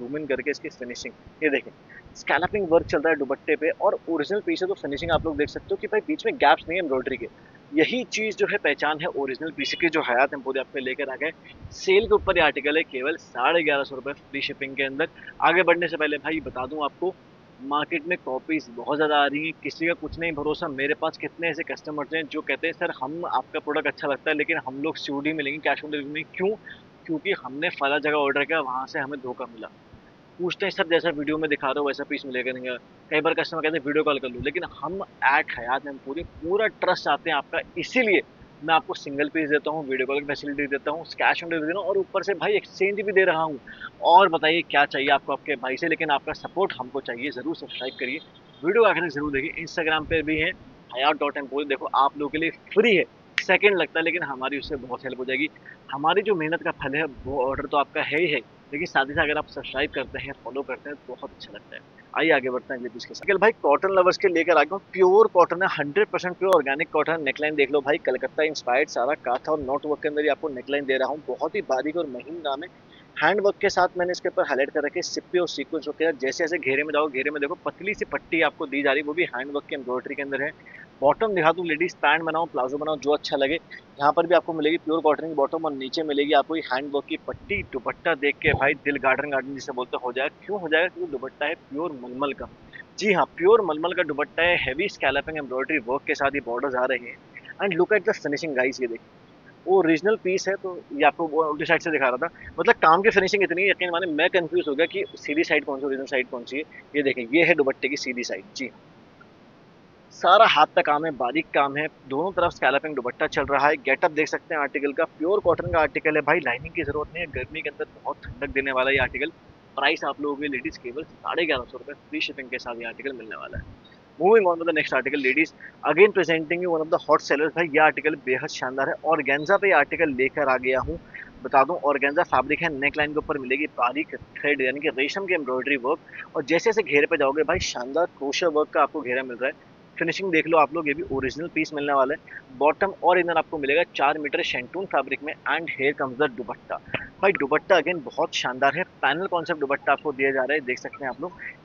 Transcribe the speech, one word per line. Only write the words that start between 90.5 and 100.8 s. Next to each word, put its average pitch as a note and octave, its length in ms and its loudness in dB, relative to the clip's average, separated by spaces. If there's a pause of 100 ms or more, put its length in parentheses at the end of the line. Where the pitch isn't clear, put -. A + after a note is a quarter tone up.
हो E3 80 -6
जाएगा? D#3+ 200 4
क्योंकि F3 240 -8
दुपट्टा C3 340 -6
है D#3+ 80 -4
pure D#3 380 -8 (100)
मलमल C3 300 -4
का। B2 160 -12 (500)
जी G3+ 140 2
हाँ, D#3+ 120 4
pure G#3 380 4
मलमल E3 300 -2
का F3+ 100 0
दुपट्टा D3 400 -2
है, F3 140 4
heavy C3+ 320 -2
scalloping C#3+ 500 -2
embroidery C3+ 400 -2
वर्क B2 280 -2
के D3+ 80 0
साथ C#3 160 0
ये C#3 100 -4
बॉर्डर्स B2 340 -4
आ B2+ 100 0
रहे C3 140 0
हैं। B2 180 -14 (460)
And G3 100 0
look E3+ 200 2
at G#3 100 4
the G#3+ 120 0
finishing D3 380 -4
guys, B2+ 280 0
ये B2+ 60 0
देखिए A2+ 280 -8 (540)
ओरिजिनल F3+ 580 4
piece F#3 240 -2
है, F#3+ 60 0
तो F#3 240 -8 (140)